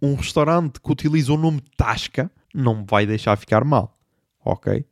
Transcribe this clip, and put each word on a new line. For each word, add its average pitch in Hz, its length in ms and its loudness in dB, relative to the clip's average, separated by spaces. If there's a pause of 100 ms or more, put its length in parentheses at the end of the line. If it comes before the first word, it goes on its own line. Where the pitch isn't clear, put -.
um 139 140 0
restaurante 156 680 -2
que - 120 -4
utiliza 147 400 0
o 151 40 2
nome 156 240 0 (160)
Tasca 120 540 -2 (240)
não 117 220 0
me 104 120 -8
vai 104 180 2
deixar 107 280 0
ficar 110 300 2
mal", 139 280 0 (520)
ok? - 480 -2